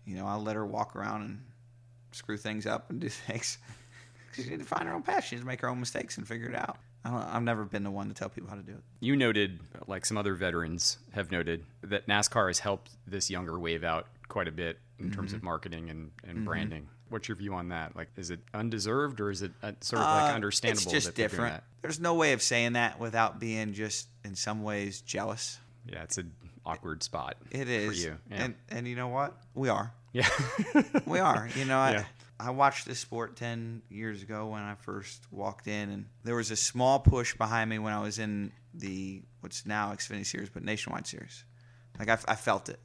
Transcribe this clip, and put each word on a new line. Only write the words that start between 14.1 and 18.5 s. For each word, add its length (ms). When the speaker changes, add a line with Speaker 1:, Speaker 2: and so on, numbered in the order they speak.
Speaker 2:
quite 200
a 40
bit 260
in 120
terms 220
of 60
Speaker 1:
Mm-hmm. 60
Speaker 2:
marketing 440
and, 220
and 140
Speaker 1:
Mm-hmm. 80
Speaker 2:
branding. 440
What's 180
your 80
view 200
on 140
that? 260
Like, 200
is 160
it 80